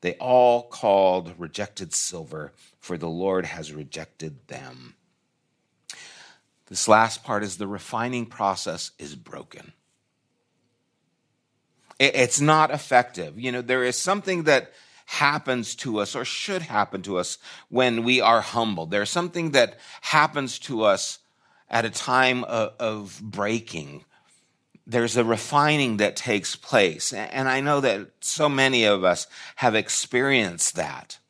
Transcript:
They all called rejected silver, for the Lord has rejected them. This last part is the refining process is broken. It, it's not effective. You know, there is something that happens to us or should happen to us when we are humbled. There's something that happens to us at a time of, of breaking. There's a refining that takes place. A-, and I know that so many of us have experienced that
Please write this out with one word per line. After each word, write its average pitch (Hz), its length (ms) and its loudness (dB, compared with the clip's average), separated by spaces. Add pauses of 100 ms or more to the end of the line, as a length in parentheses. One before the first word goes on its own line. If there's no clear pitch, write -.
They 90 120 -2
all 123 440 4
called 92 760 0
rejected 87 520 -10
silver, 78 640 -8 (260)
for - 160 -8
the 85 140 -6
Lord 92 340 -2
has 78 300 -12
rejected 76 760 -14
them. 65 440 -18 (1700)
This - 200 -4
last 110 360 6
part 104 180 -4
is 98 160 -8
the 104 80 -8
refining 113 600 -6
process 95 720 -4
is 73 160 -14
broken. - 580 -20 (2250)
It, 135 180 2
it's 131 240 4
not 156 300 4
effective. 120 720 0
You 127 120 -6
know, 123 120 -6
there 127 200 0
is 123 140 0
something 185 460 -2
that 143 280 4 (360)
happens 139 680 0
to 113 200 -4
us 101 180 -2
or 123 80 -4
should 185 380 -6
happen 104 400 -2
to 92 160 -4
us - 220 -4 (300)
when 120 340 2
we 127 180 2
are 110 200 6
humbled. 101 500 -4
There's 101 180 -2
something 170 440 -4
that 120 260 4 (220)
happens 147 580 0
to 113 240 -4
us 101 340 2 (500)
at 117 160 0
a 113 60 -2
time 127 540 2
of, 113 360 -2
of 107 440 -6
breaking. 101 840 -6 (840)
There's 117 300 0
a 123 60 4
refining 135 760 2
that 101 180 2
takes 104 400 -2
place. 95 560 2
A-, 104 240 -8
and 135 140 -2
I 131 100 0
know 143 220 0
that 104 300 0 (100)
so - 260 -2
many 135 380 2
of 101 180 4
us 90 220 2 (300)
have 120 180 2
experienced 110 1040 0
that 67 420 -8 (120)